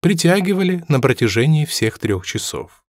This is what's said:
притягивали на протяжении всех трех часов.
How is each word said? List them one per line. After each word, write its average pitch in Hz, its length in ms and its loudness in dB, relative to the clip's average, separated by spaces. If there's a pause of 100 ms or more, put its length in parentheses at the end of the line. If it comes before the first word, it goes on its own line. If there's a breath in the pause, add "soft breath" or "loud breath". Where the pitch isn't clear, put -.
притягивали 185 880 0
на 135 120 2
протяжении 135 640 2
всех - 320 -2
трех 95 260 -4
часов. - 640 -10